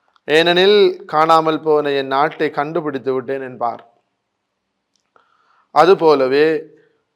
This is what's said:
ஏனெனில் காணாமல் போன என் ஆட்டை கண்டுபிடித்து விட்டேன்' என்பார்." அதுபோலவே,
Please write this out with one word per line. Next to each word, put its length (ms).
ஏனெனில் 800
காணாமல் 540
போன 320
என் 200
ஆட்டை 380
கண்டுபிடித்து 640
விட்டேன்' 280
என்பார்." 520
அதுபோலவே, 920